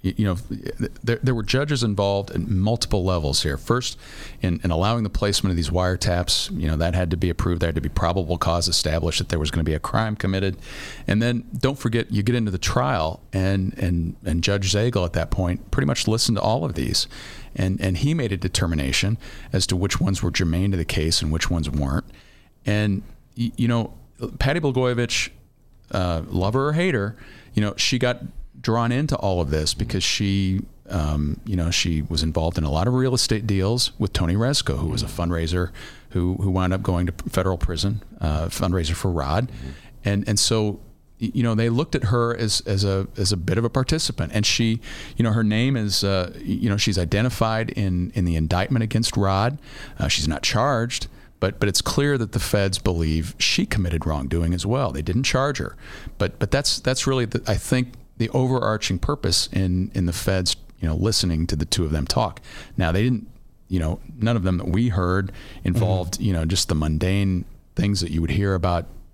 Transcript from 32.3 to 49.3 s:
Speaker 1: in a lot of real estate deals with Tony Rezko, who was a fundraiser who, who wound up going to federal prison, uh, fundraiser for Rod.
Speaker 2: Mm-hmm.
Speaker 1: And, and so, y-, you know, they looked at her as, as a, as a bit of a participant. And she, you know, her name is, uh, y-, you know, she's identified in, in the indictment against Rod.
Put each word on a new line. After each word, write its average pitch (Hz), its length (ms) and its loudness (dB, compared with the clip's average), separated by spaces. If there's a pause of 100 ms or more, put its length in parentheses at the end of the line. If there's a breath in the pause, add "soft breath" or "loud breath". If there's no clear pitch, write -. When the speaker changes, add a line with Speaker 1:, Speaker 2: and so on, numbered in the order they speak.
Speaker 1:
in 80 60 0
a 76 80 0
lot 85 160 2
of 123 60 2
real 127 200 2
estate 113 320 0
deals 104 540 2
with 104 140 0
Tony 87 220 2
Rezko, 113 420 0
who 78 100 -2
was 58 160 -2
a 71 40 -4
fundraiser 85 640 0 (400 loud breath)
who, 90 240 0
who 98 140 0
wound 92 220 2
up 98 100 0
going 87 260 0
to 87 40 -2 (180)
federal 92 280 0
prison, 98 440 -2 (200)
uh, 78 240 0
fundraiser 90 480 0
for 90 180 0
Rod. 85 360 0
Speaker 2:
Mm-hmm. 67 220 -10 (360 loud breath)
Speaker 1:
And, 101 240 0
and 104 100 2
so, 107 400 0 (400)
y-, 117 140 -2
you 123 100 2
know, 117 120 2
they 113 120 2
looked 127 280 2
at 127 100 0
her 117 320 2
as, 107 240 0
as 98 240 0
a, 98 220 0 (100)
as 101 160 2
a 92 40 0
bit 90 200 0
of 117 80 2
a 113 40 0
participant. 135 640 0
And 107 120 2
she, 113 340 2 (380 loud breath)
you 120 60 4
know, 110 100 4
her 113 100 4
name 113 320 2
is, 104 300 0
uh, 92 300 0
y-, - 100 -16
you 107 240 0
know, 101 80 2
she's 101 200 2
identified 110 760 0
in, 90 440 0
in 95 80 2
the 82 140 2
indictment 92 460 2
against 110 340 0
Rod. 101 400 2 (420 loud breath)